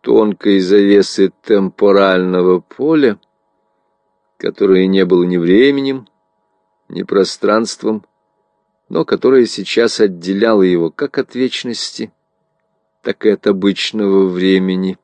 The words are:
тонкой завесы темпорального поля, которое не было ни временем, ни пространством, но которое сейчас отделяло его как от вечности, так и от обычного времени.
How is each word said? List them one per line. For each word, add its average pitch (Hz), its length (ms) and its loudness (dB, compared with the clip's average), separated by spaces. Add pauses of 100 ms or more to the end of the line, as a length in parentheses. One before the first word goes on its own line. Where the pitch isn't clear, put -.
тонкой 107 600 0
завесы 101 720 2 (120)
темпорального 92 1160 0
поля, 135 580 -2 (1200)
которое 95 480 2
не 95 180 2
было 90 200 2
ни 90 120 -2
временем, 131 720 0 (800)
ни - 140 -8
пространством, 104 1040 -2 (800)
но 165 160 -4
которое 127 420 2
сейчас 110 540 -4
отделяло 98 640 0
его 85 280 0
как - 280 -8
от 131 160 -6
вечности, 123 800 -8 (880)
так - 240 -6
и 107 40 6
от 101 160 -2
обычного 98 840 0
времени. 92 760 -2